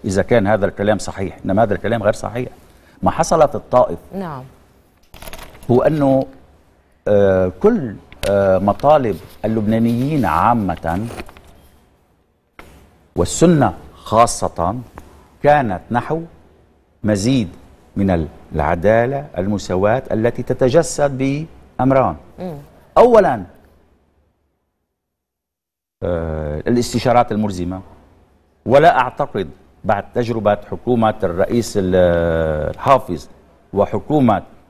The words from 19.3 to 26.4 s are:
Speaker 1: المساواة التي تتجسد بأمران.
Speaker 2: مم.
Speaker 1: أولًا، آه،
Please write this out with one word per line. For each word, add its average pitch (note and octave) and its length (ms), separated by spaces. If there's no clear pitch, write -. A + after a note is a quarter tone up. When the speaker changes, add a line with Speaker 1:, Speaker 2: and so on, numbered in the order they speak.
Speaker 1:
المساواة G2+ 640
التي A2+ 300
تتجسد C3+ 760
بأمران. B2+ 380
Speaker 2:
مم. F3+ 160
Speaker 1:
أولًا، F#3+ 440
آه، D#2+ 640